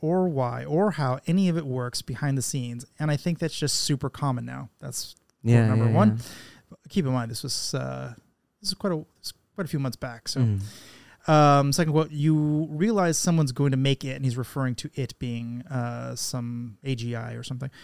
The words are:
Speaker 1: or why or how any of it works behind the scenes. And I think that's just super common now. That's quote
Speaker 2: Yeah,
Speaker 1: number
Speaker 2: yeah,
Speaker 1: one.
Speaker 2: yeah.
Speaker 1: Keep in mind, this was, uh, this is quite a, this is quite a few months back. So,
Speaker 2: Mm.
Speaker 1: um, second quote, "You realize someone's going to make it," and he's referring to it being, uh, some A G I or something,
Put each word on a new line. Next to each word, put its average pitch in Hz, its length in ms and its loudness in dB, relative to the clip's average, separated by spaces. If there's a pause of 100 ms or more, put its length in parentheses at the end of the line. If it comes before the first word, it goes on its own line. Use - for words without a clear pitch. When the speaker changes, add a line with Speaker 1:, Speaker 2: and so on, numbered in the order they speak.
Speaker 1:
or 180 260 2
why 127 380 -2
or 170 260 2
how 135 360 0
any 185 220 4
of 165 80 2
it 160 80 -4
works 127 360 -4
behind 139 360 -2
the 131 40 -2
scenes. 120 440 -6 (140)
And 151 120 0
I 147 60 2
think 170 220 -2
that's 165 180 -4
just - 240 0
super 139 280 -2
common 123 360 -4
now. 127 240 -12 (100)
That's - 360 -10 (280)
quote 117 100 4
Speaker 2:
Yeah, 117 140 8
Speaker 1:
number 110 180 4
Speaker 2:
yeah, 113 60 4
Speaker 1:
one. 180 260 6
Speaker 2:
yeah. - 600 -14 (120)
Speaker 1:
Keep 180 160 0
in 127 80 0
mind, 120 180 -2
this 117 120 -8
was, - 300 -4
uh, 131 400 -6 (460)
this 202 100 -8
is - 60 -2
quite 196 180 -2
a, 160 40 -2 (220)
this - 80 -14
is - 60 -12 (220)
quite 196 100 -6
a - 40 -8
few 156 100 -2
months 135 180 -4
back. 120 320 -10
So, - 120 -4
Speaker 2:
Mm. - 880 -4
Speaker 1:
um, 143 440 8
second 160 200 2
quote, 156 180 2
"You 151 600 2
realize 175 460 2
someone's 160 340 4
going 139 200 2
to 135 60 2
make 135 280 2
it," 131 100 -6
and 135 100 -6
he's 123 120 0
referring 131 380 -2
to 151 200 -10
it 131 240 -6
being, 120 440 -6
uh, 120 520 -6
some 120 680 -6
A 135 120 -2
G 117 200 -6
I 117 180 -8
or 117 100 -10
something, 135 260 -8 (140)